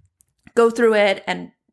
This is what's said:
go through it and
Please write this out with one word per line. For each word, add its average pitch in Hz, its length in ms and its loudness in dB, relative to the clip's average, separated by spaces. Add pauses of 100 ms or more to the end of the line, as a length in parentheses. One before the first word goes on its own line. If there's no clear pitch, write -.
(540)
go 233 160 2
through 226 240 0
it 202 320 0
and 180 260 -10 (200)